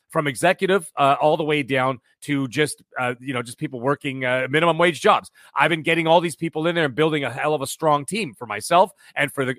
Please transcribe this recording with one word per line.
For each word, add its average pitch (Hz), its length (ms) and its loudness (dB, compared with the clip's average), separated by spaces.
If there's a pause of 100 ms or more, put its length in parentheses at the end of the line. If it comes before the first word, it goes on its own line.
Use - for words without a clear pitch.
from 156 160 -2
executive, 180 720 0
uh, 139 240 4
all 151 160 4
the 160 80 0
way 151 180 0
down 131 380 -2 (220)
to 139 260 -2
just, 139 340 -2 (160)
uh, 123 220 -2
you 131 140 -8
know, 123 80 -4
just 120 160 -12
people 131 240 -8
working, 135 420 -4
uh, 127 260 0
minimum 160 280 2
wage 170 240 2
jobs. 180 280 2 (240)
I've 143 160 2
been 165 120 -2
getting 165 260 0
all 165 140 6
these 165 140 -4
people 160 300 -4
in 170 100 0
there 165 100 0
and 123 100 -4
building 151 300 0
a 120 40 -4
hell 135 240 -2
of 139 80 -2
a 135 60 -6
strong 147 380 0
team 190 280 -6
for - 120 -16
myself 170 480 2 (220)
and 143 180 -2
for 139 100 -2
the, 127 160 -4